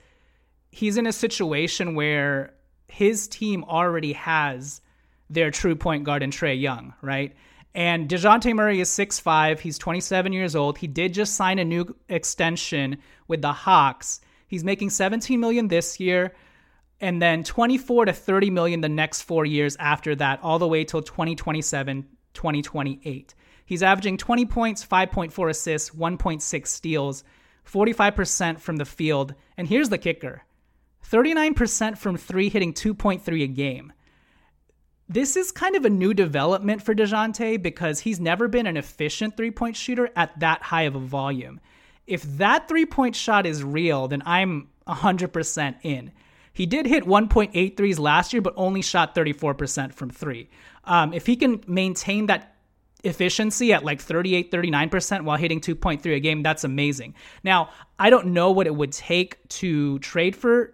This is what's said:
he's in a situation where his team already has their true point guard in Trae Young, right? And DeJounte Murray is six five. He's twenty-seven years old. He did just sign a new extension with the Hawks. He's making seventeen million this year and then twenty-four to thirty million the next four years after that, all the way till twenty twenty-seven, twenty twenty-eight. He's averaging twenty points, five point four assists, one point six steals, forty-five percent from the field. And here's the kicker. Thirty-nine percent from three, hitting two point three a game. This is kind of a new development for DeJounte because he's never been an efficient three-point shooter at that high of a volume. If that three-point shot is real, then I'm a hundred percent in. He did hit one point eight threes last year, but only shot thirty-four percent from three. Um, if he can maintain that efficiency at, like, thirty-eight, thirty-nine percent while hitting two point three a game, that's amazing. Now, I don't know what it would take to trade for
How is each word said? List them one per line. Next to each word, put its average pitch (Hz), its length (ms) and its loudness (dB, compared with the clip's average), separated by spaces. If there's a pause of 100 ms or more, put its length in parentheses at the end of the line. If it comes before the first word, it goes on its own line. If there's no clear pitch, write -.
(720)
he's 214 260 -2
in 233 100 2
a 226 60 0
situation 165 800 -2
where 143 600 -2 (340)
his 208 380 0
team 202 380 -4
already 165 480 0
has 143 680 -4 (480)
their 156 200 2
true 170 240 0
point 151 300 -2
guard 143 180 0
in 135 80 -2
Trae 139 300 -2
Young, 127 400 -4
right? 139 340 -4 (400)
And 170 320 0
DeJounte 214 480 4
Murray 214 260 2
is 180 100 0
six 202 280 -2
five. 156 420 2
He's 160 180 -10
twenty-seven 185 540 -2
years 185 220 -2
old. 147 220 0
He 180 100 -8
did 165 280 -2
just 208 200 -2
sign 190 240 0
a 180 60 0
new 170 320 -4 (140)
extension 160 880 -2 (300)
with 165 120 -2
the 143 120 -2
Hawks. 143 680 2 (260)
He's 175 160 -6
making 196 280 -2
seventeen 226 500 0
million 233 280 0
this 165 300 0
year 180 360 0 (640)
and 175 220 -2
then 165 220 2
twenty-four 240 600 2
to 190 80 2
thirty 196 380 2
million 170 320 0
the 151 80 0
next 156 320 -2
four 160 240 0
years 147 340 0
after 151 360 0
that, 139 260 0
all 165 160 2
the 170 100 2
way 160 160 2
till 156 160 -4
twenty 165 340 -4
twenty-seven, 139 720 -4 (280)
twenty 147 260 -2
twenty-eight. 139 760 -8 (300)
He's 180 180 -4
averaging 190 360 4
twenty 240 260 0
points, 226 380 -2
five 185 280 2
point 170 220 -4
four 180 160 -2
assists, 156 460 -4
one 165 240 -2
point 156 240 -4
six - 280 -6
steals, 143 540 -4 (400)
forty-five 208 500 2
percent 175 460 -2
from 165 160 -6
the 147 80 -4
field. 139 500 -2 (220)
And 175 100 -6
here's 240 220 2
the 202 80 0
kicker. - 460 -6 (640)
Thirty-nine 311 500 4
percent 220 440 0
from 185 180 -2
three, 185 320 -2
hitting 185 240 0
two 214 220 -2
point 196 280 0
three 165 200 -2
a 139 60 0
game. 135 440 -6 (1160)
This 247 280 0
is 370 140 0
kind 381 260 -2
of 277 80 2
a 220 60 6
new 196 240 2
development 190 680 0
for 220 140 0
DeJounte 220 640 0
because 165 400 -4
he's 220 180 -4
never 175 300 0
been 226 180 0
an 165 120 -2
efficient 156 580 -6
three-point 226 400 -4
shooter 247 400 -2
at 165 240 0
that 160 220 2
high 165 200 0
of 143 120 0
a 135 60 -6
volume. 135 600 -6 (460)
If 175 160 -6 (160)
that 254 280 4
three-point 311 480 2
shot 208 300 2
is 151 180 -2
real, 143 460 0
then 139 160 -4
I'm 175 440 0 (180)
a 170 80 -6
hundred 185 380 0
percent 151 500 -4
in. 135 300 -6 (420)
He 180 100 -2
did 262 220 0
hit 262 200 2
one 202 220 4
point 208 240 4
eight 185 240 0
threes 196 220 2
last 151 340 2
year, 240 80 0
but 185 160 -2
only 190 240 0
shot 170 340 0
thirty-four 151 400 0
percent 135 400 -6
from 131 140 -12
three. 123 400 -10 (360)
Um, 170 280 4
if 170 140 -4
he 240 100 4
can 240 300 2
maintain 190 600 -2
that 190 300 -2 (480)
efficiency 208 680 0
at, 147 120 2
like, 151 160 -2
thirty-eight, 175 500 0
thirty-nine 170 380 0
percent 185 360 -2
while 151 120 0
hitting 160 240 0
two 165 140 -4
point - 280 -2
three 160 120 0
a 143 60 0
game, 151 220 0
that's 156 220 0
amazing. 139 520 -2 (260)
Now, 185 280 4 (280)
I 196 100 6
don't 226 200 8
know 175 220 4
what 190 160 4
it 156 80 0
would 147 180 -2
take - 560 -2
to 147 500 -2
trade 175 380 -2
for 233 380 4